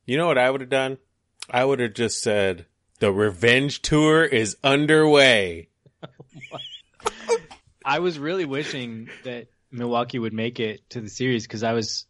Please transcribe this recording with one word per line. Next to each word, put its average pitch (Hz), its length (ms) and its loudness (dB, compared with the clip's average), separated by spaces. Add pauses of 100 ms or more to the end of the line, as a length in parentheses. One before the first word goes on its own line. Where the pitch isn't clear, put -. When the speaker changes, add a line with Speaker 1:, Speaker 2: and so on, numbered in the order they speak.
Speaker 1:
You 127 120 -2
know 165 80 0
what 147 140 2
I 123 100 2
would 135 120 -4
have 127 80 -14
done? 131 280 -2 (520)
I 123 140 0
would 139 160 0
have 117 140 -2
just 113 300 -4
said, 98 420 0 (340)
"The 104 120 2
revenge 113 720 2
tour 156 400 4
is 156 400 0
underway." 139 1040 4 (340)
<laughs> - 80 -18 (400)
Speaker 2:
What? - 120 -14 (1200)
I 139 160 0
was 175 200 -2
really 170 260 -4
wishing 127 640 -8 (140)
that 120 240 -12 (240)
Milwaukee 120 480 -4
would 113 140 -4
make 117 260 -4
it 110 320 -6
to 123 100 -10
the 107 80 -14
series 123 380 -4
'cause 110 160 -8
I 113 100 0
was 113 360 -6